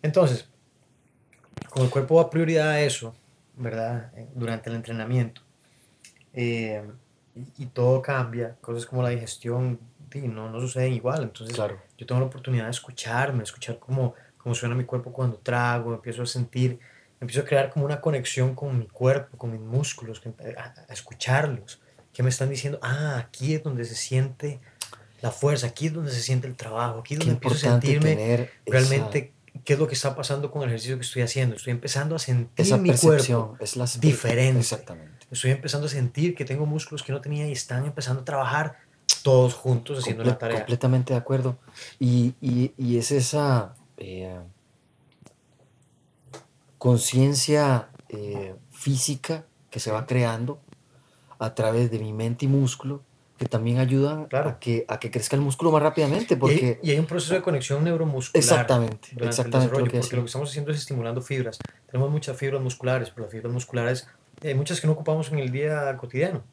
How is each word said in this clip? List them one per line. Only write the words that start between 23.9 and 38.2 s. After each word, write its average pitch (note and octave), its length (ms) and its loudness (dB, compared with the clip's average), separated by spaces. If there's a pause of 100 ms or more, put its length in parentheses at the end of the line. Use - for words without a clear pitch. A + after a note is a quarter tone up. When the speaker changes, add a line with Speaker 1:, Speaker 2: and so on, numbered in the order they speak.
Speaker 1:
siente C3 640 -2 (600)
la A#2 120 -4
fuerza, C#3 360 0
aquí D3 180 -6
es D#3 80 -2
donde D3+ 180 -6
se A#2+ 80 -4
siente B2+ 260 0
el B2+ 80 -10
trabajo, A#2 460 -4
aquí B2+ 140 -8
es D3+ 60 -4
Speaker 2:
Qué D#3+ 60 2
Speaker 1:
donde A#2+ 80 4 (100)
empiezo B2+ 100 2 (120)
a A#2+ 80 6
Speaker 2:
importante A#2+ 140 4
Speaker 1:
sentirme D3+ 260 4
Speaker 2:
tener A#2 260 2 (240)
esa - 140 -2
Speaker 1:
realmente C3 540 2 (320)
qué D3+ 80 2
es C#3 80 4
lo D3+ 80 2
que C3+ 60 -6
está C3 200 -2
pasando C#3 380 -4
con D3 100 -4
el B2+ 60 -2
ejercicio A#2 280 -4
que B2 60 -8
estoy B2 200 -4
haciendo". A#2+ 340 0
Estoy B2 160 -6
empezando C3+ 420 -2
a D#3 60 -4
sentir B2 440 0
Speaker 2:
esa - 120 6
Speaker 1:
mi F3+ 140 6
Speaker 2:
percepción, B2+ 580 6
Speaker 1:
cuerpo A#2 160 -10
Speaker 2:
es - 120 -6
la B2 100 0 (140)
Speaker 1:
diferente. B2+ 600 4
Speaker 2:
Exactamente. E2+ 680 -6
Speaker 1:
Estoy B2+ 220 0
empezando C#3+ 380 -2
a - 20 -4
sentir C#3+ 460 0
que D3+ 80 -6
tengo C#3 220 -2
músculos D3+ 360 -6
que - 80 -10
no C3+ 100 -4
tenía D3 280 -4
y D3 40 -4
están B2+ 320 -4
empezando C3 380 -4